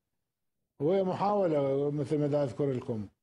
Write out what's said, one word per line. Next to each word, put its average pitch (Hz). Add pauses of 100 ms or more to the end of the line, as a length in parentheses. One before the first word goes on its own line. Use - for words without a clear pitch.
(800)
هو 185
محاولة، 156
مثل 147
ما 147
أذكر 139
لكم، 117 (160)